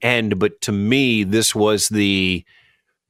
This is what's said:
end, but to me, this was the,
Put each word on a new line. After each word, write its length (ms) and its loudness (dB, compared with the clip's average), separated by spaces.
end, 360 0
but 220 -2
to 100 -4
me, 520 0
this 320 0
was 340 0
the, 560 0